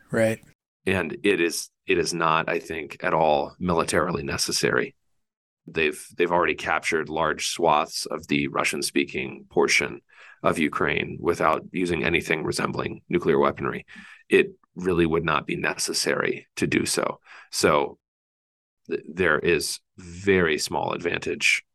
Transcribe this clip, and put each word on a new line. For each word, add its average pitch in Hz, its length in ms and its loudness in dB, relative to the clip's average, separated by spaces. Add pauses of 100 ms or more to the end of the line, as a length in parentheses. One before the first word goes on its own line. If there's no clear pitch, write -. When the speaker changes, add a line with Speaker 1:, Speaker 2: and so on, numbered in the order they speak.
(120)
Speaker 1:
Right. 113 280 2 (460)
Speaker 2:
And 92 380 0
it 95 180 4
is, - 280 -2 (160)
it 92 120 2
is 82 160 0
not, 82 340 2
I 85 120 0
think, 78 440 -10
at 90 100 0
all 76 460 2
militarily 82 640 0
necessary. 69 720 -2 (720)
They've, 80 340 -2 (160)
they've 85 140 2
already 82 240 2
captured 80 540 -2
large 78 400 -2
swaths 80 560 0
of 73 220 -8
the 71 200 2
Russian-speaking 71 1040 -4
portion 65 500 2 (420)
of 87 160 2
Ukraine 76 600 0
without 80 440 0 (100)
using 87 320 0
anything 82 400 0
resembling - 640 -4
nuclear 76 280 2
weaponry. 71 480 0 (440)
It - 240 6 (220)
really 87 300 2
would 80 200 0
not 76 200 0
be 87 120 -4
necessary - 960 -2
to - 100 -2
do - 200 0
so. - 340 -2 (320)
So 76 460 2 (920)
th-, 80 140 -4 (120)
there 85 240 2
is 78 420 0 (180)
very 87 600 2
small 82 360 -2
advantage 87 720 -2 (120)